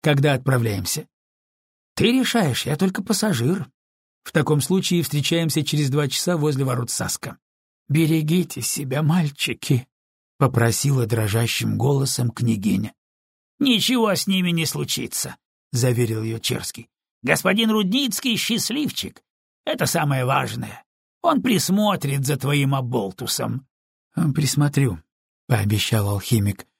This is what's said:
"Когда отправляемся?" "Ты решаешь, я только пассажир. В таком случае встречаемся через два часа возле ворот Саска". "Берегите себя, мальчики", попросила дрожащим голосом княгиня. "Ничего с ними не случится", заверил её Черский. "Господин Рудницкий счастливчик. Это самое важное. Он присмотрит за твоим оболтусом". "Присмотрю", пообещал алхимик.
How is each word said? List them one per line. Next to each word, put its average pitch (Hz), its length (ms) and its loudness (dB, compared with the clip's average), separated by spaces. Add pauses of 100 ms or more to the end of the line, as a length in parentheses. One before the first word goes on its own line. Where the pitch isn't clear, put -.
"Когда 147 320 2
отправляемся?" 120 720 -2 (880)
"Ты 220 160 2
решаешь, 226 540 0
я 143 100 -2
только 190 280 -2
пассажир. 180 680 -2 (540)
В - 80 -16
таком 151 300 2
случае 180 420 0
встречаемся 156 600 0
через 147 260 0
два 143 180 0
часа 175 300 -2
возле 147 280 0
ворот 127 240 -2
Саска". - 480 -6 (520)
"Берегите 160 720 2
себя, 139 420 -2
мальчики", 143 840 0 (500)
попросила 123 680 2
дрожащим 110 720 0
голосом 127 540 0
княгиня. 107 600 0 (680)
"Ничего 233 560 2
с - 120 -4
ними 185 240 2
не 165 140 0
случится", 143 680 -6 (360)
заверил 117 520 0
её 113 160 -6
Черский. - 500 -6 (340)
"Господин 190 460 2
Рудницкий 220 680 0
счастливчик. - 840 -4 (420)
Это - 220 -2
самое 139 400 0
важное. 123 580 -2 (380)
Он 302 220 2
присмотрит 185 840 2
за 143 120 0
твоим 139 360 2
оболтусом". 120 960 -4 (640)
"Присмотрю", 139 680 2 (480)
пообещал 104 640 2
алхимик. 101 560 0 (140)